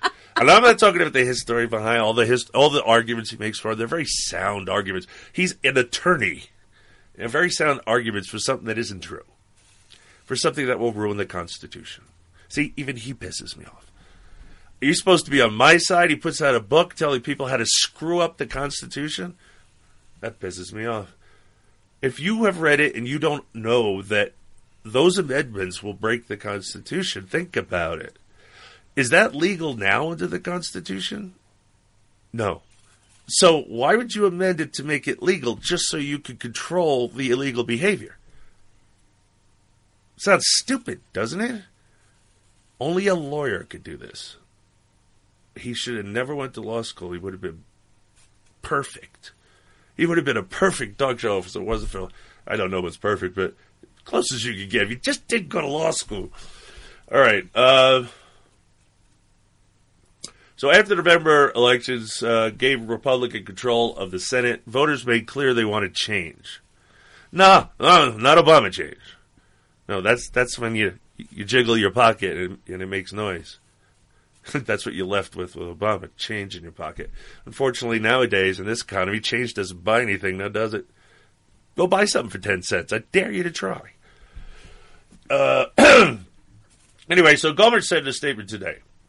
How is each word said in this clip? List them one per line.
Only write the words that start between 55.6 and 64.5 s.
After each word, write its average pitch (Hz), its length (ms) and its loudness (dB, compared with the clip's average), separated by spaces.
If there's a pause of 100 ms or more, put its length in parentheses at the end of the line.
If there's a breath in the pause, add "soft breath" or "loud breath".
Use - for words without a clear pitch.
to 147 60 -4
law 156 240 0
school. - 380 -8 (800 soft breath)
All 131 80 4
right. 104 340 4
Uh, 131 520 6 (2500 soft breath)
so 139 160 0
after 202 180 6
the 202 60 4
November 160 600 6
elections, 120 680 0
uh, 113 320 2
gave 127 320 0
Republican 120 580 -2
control 117 500 -2
of 92 160 -8
the 92 80 -6
Senate, 123 460 -2